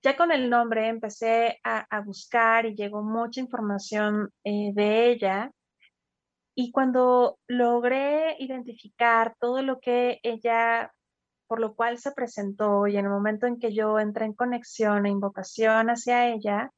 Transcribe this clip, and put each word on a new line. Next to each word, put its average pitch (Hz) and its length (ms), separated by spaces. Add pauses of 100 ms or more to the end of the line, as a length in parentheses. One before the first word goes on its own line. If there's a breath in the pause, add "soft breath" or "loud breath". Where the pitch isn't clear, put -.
Ya 269 120
con 339 160
el 262 180
nombre 226 380
empecé 226 760
a, 220 260
a 214 120
buscar 226 640
y 214 100
llegó 208 280
mucha 233 380
información, 208 880 (140)
eh, 208 300
de 214 360
ella. 226 420 (1040 soft breath)
Y 240 160
cuando 247 760
logré 254 920
identificar 233 1000
todo 247 220
lo 262 180
que 247 440
ella, 233 680 (540)
por 226 120
lo 220 160
cual 233 220
se 277 140
presentó, 208 760
y 202 100
en 202 80
el 202 60
momento 208 360
en 240 120
que 233 140
yo 214 260
entré 214 260
en 214 80
conexión 220 720
e 202 40
invocación 220 800
hacia 240 380
ella 214 500